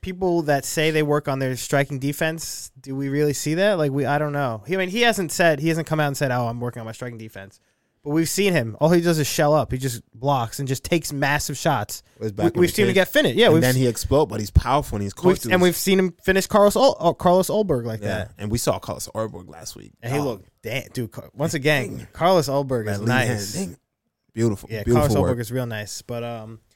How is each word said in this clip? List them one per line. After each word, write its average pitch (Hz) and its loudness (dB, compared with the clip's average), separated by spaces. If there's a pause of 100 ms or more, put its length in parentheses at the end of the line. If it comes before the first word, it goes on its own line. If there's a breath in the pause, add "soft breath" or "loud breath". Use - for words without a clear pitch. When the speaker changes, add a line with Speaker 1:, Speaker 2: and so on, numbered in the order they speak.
Speaker 1:
people 180 -2
that 143 0
say 160 0
they 156 2
work 147 0
on 135 0
their 131 -2
striking 139 -2
defense, 160 -6
do 135 -10
we 139 -4
really 147 0
see 151 -4
that? 196 2
Like, 147 0
we, 139 0
I 143 0
don't 151 -2
know. 120 -4
He, 160 -4
I 190 0
mean, 180 -2
he 220 0
hasn't 196 2
said, 160 2
he 160 0
hasn't 160 0
come 156 0
out 147 2
and 139 -4
said, 135 0
"Oh, 123 0
I'm 120 -6
working 120 -6
on 110 -12
my 113 -10
striking 120 -12
defense." 101 -16 (420)
But 147 -8
we've 156 2
seen 196 2
him. 117 0
All 151 4
he 175 6
does 170 2
is 139 0
shell 151 2
up. 139 2
He 131 -2
just 127 -4 (100)
blocks 123 -2
and 139 -6
just 127 -4
takes 170 -2
massive 143 -2
shots. 127 -2 (160 soft breath)
Speaker 2:
His 110 -4
Speaker 1:
We, 98 -14
Speaker 2:
back 107 2
on 180 4
Speaker 1:
we've 175 4
Speaker 2:
the - -6
Speaker 1:
seen 208 2
him - 2
Speaker 2:
cage. 185 2
Speaker 1:
get 185 4
finished. 233 2
Yeah, 226 6
Speaker 2:
And 196 8
Speaker 1:
we've 117 6
Speaker 2:
then 127 4
Speaker 1:
s- 127 2
Speaker 2:
he 127 4
explodes, 135 2
but 110 -6
he's 104 -6
powerful 127 2
and 101 -4
he's 98 -6
Speaker 1:
we've, - -20 (140)
Speaker 2:
cautious. - -8
Speaker 1:
and 180 4
we've 180 4
seen 190 2
him 185 2 (140)
finish 190 0
Carlos 208 6
Ol-, 269 4
oh, 170 2
Carlos 185 4
Ulberg 180 0
like 110 -6
Speaker 2:
Yeah. 104 -4
Speaker 1:
that. 98 -6
Speaker 2:
And 104 -6
we 117 0
saw 92 -2
Carlos - -10
Ulberg 98 -8
last 82 -18
week. 53 -20 (100)
Speaker 1:
And 120 -6
he 143 0
Speaker 2:
Oh. 147 0
Speaker 1:
looked, 110 -6 (160)
damn, 120 -6
dude, 117 -8
Car-, - -16
once 160 -4
again, 139 -2
Speaker 2:
Dang. - -16
Speaker 1:
Carlos 165 2
Ulberg 135 -2
Speaker 2:
That 104 -2
Speaker 1:
is 101 -6
Speaker 2:
lead 113 -2 (100)
hand, 123 0 (100)
Speaker 1:
nice. 101 -8
Speaker 2:
dang. 165 -8 (560)
Beautiful, 113 -2
Speaker 1:
Yeah, 107 -8
Speaker 2:
beautiful 120 2
Speaker 1:
Carlos - 2
Speaker 2:
work. 123 0
Speaker 1:
Ulberg - -6
is 113 -10
real 127 -6
nice. 107 -10
But, 117 -10
um, 113 -12 (180)